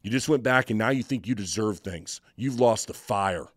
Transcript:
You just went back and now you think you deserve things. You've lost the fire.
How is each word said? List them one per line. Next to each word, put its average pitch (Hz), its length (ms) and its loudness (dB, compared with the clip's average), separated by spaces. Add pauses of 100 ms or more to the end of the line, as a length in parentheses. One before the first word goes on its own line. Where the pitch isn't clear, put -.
You 104 100 -6
just 131 180 0
went 135 140 4
back 127 260 4
and 107 100 2
now 113 100 2
you 135 140 2
think 110 240 -6
you 127 80 0
deserve 101 440 -2
things. 87 420 -10 (160)
You've 123 220 -4
lost 117 280 4
the 110 60 -12
fire. 95 640 -2